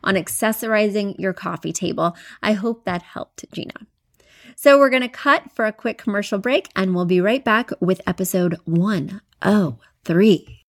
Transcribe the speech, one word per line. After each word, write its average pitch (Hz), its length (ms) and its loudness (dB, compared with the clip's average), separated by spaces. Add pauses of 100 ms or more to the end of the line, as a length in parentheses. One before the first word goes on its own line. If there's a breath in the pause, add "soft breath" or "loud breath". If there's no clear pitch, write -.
on 196 120 0
accessorizing 214 1040 -2
your 190 140 -2
coffee 170 400 -8
table. 170 420 -2 (280 loud breath)
I 214 100 2
hope 226 320 -4
that 180 160 -4
helped, - 500 -14
Gina. - 220 -10 (840 loud breath)
So 277 220 6
we're 277 120 6
gonna 247 200 0
cut - 420 -2
for 226 140 -2
a 214 80 -2
quick - 240 -6
commercial 202 400 -4
break, 254 380 -2
and 190 180 0
we'll 180 120 0
be 180 140 4
right 226 240 2
back 226 360 0
with 185 260 0
episode 180 600 -2
one 170 560 -2 (200)
oh 190 380 2 (240 soft breath)
three. 170 580 2 (120)